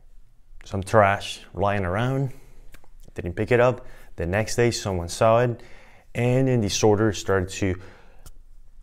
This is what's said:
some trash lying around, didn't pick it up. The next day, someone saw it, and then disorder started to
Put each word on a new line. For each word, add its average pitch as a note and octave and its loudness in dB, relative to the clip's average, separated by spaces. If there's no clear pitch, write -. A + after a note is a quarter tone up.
some G2 -4
trash G2+ 4
lying G2+ 0
around, B2+ -2
didn't F2 -8
pick G#2+ 0
it A#2 6
up. A#2+ 2
The E2+ -4
next G2+ -2
day, A#2+ 4
someone F#2 -4
saw A2+ 4
it, A#2+ -2
and B2 2
then B2+ 2
disorder G#2 2
started F#2+ 0
to F#2+ -4